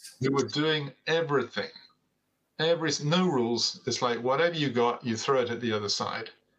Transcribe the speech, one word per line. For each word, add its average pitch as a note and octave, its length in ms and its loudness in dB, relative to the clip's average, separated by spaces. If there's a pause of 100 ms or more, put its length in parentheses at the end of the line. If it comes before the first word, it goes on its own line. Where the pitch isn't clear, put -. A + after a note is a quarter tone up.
(200)
who C3 120 2
were C3+ 160 2
doing D3+ 440 0 (140)
everything. D#3 600 0 (920)
Every, D#3+ 320 2 (120)
no F3 240 4
rules. A#2+ 600 0
It's A2+ 160 -2
like, A#2 200 0
whatever D3+ 320 2
you D3 160 0
got, A#2+ 340 2
you A2+ 120 -2
throw C3 240 2
it A#2+ 100 -2
at A#2 100 -4
the A#2 120 -2
other G#2 160 -2
side. A2 420 -4 (280)